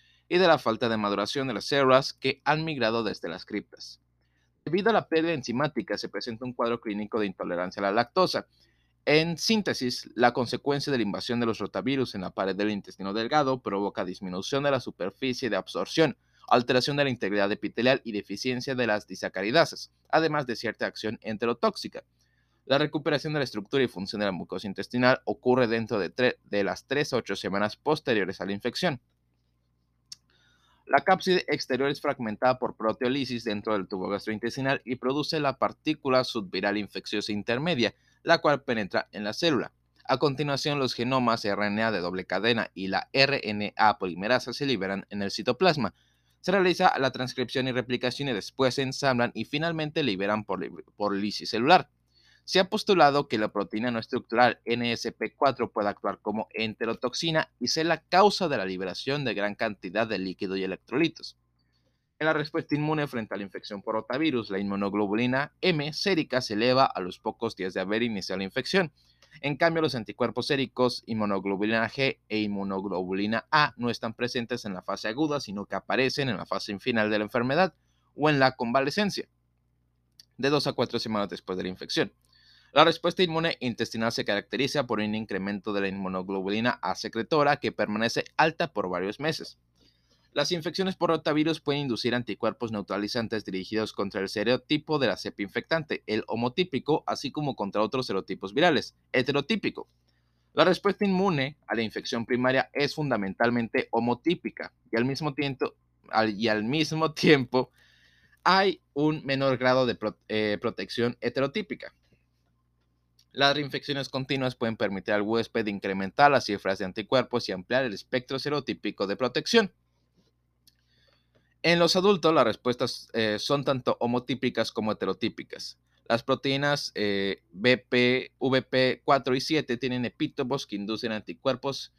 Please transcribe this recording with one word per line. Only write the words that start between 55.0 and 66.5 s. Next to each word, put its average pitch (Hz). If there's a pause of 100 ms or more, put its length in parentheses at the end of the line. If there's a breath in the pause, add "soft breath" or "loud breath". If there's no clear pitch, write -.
P -
cuatro 127
puede 104
actuar 98
como 107
enterotoxina 117
y 123
ser 160
la 165
causa 190
de 139
la 95
liberación 95
de 110
gran 101
cantidad 107
de 110
líquido 95
y 95
electrolitos. 117 (800)
En 151
la 160
respuesta 151
inmune 151
frente 113
a -
la 101
infección 98
por 110
rotavirus, 123
la 95
inmunoglobulina 101
M 151
sérica 156
se 107